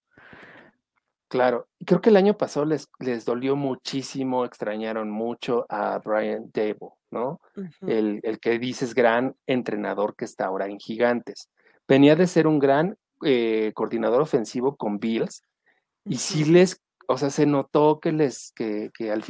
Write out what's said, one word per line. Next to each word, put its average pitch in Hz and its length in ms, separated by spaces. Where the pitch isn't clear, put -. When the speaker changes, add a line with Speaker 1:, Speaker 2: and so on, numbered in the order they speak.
Speaker 1:
Claro, 123 380
y - 60
creo 175 160
que 233 100
el 214 60
año 202 220
pasado - 280
les, 151 240
les 123 260
dolió 131 320
muchísimo, 131 880
extrañaron 110 640
mucho 117 580
a 101 300
Brian 107 540
Daboll, 107 400
¿no? 131 300
Speaker 2:
Ujú. 185 400
Speaker 1:
El, 107 260
el 110 160
que 117 200
dices 123 340
gran 120 420
entrenador 104 680
que - 100
está 104 200
ahora 95 220
en 101 120
Gigantes. 117 720
Venía 139 280
de 175 120
ser 160 200
un 156 120
gran, 143 380
eh, 113 500
coordinador 113 460
ofensivo 131 560
con 104 220
Bills, 113 420
y 143 100
sí 151 280
Speaker 2:
Ujú. - 0
Speaker 1:
les, 180 360
o 127 100
sea, 139 120
se 151 160
notó 147 560
que 170 120
les, 151 420
que, 107 380
que 110 180
al 110 180